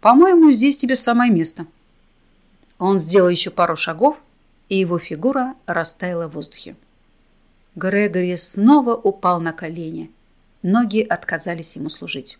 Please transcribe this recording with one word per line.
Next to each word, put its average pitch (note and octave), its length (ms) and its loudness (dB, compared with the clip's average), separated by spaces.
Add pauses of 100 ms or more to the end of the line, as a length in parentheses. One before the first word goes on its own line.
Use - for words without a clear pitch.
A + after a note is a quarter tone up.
«По-моему, D#4+ 520 6
здесь C4 260 2
тебе B3+ 180 0
самое A#3+ 360 2
место». E3 340 -2 (1120)
Он F#3+ 200 0
сделал F#3 300 4
еще F3 220 -2
пару E3 260 -2
шагов, E3+ 440 -2 (480)
и G3 80 -4
его F3 220 -2
фигура B3+ 560 -4 (120)
растаяла E3+ 600 -6
в D3+ 60 -14
воздухе. - 440 -16 (1000)
Грегори F#3 600 -2
снова A#3 580 2
упал F#3+ 460 -2
на E3 120 -6
колени. D#3+ 580 -12 (520)
Ноги G#3+ 380 0
отказались E3+ 760 -4
ему D#3 120 -10
служить. - 520 -12